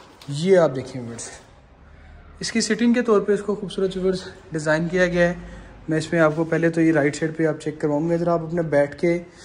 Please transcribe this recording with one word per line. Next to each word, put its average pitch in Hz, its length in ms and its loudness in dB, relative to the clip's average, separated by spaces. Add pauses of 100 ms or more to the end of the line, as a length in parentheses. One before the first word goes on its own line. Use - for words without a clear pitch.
(320)
ये 170 240 2
आप 160 160 6
देखें 131 280 -8
viewers, 117 300 -12 (1120)
इसकी 214 200 -2
sitting 233 340 2
के 247 60 2
तौर 226 200 4
पे 202 120 0
इसको 202 220 -2
खूबसूरत 190 420 -4
viewers 185 260 -2 (300)
design 156 360 0
किया 180 180 2
गया 175 220 2
है। 175 80 -6 (520)
मैं 156 80 0
इसमें 156 220 0
आपको 156 260 2
पहले 165 240 2
तो 165 120 0
ये 160 100 6
right 143 240 2
side 160 220 -4
पे 160 80 0
आप 151 120 0
check 151 240 -8
करवाऊँगा, 156 340 0
इधर 170 140 -2
आप 170 140 0
अपने 165 260 -4
बैठ 143 300 2
के 175 180 2 (260)